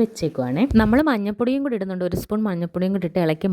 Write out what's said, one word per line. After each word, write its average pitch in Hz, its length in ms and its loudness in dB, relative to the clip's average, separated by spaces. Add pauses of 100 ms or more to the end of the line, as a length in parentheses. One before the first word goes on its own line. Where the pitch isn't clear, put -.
വെച്ചേക്കുവാണേ. 156 600 -2 (180)
നമ്മൾ 220 180 4 (100)
മഞ്ഞൾപ്പൊടിയും 233 560 0
കൂടി 247 140 -2
ഇടുന്നുണ്ട്. 190 300 -4
ഒരു 175 140 -2
സ്പൂൺ 214 240 -2
മഞ്ഞൾപ്പൊടിയും 180 480 -2
കൂടി 185 160 -2
ഇട്ട് 185 140 0
ഇളക്കി 160 280 0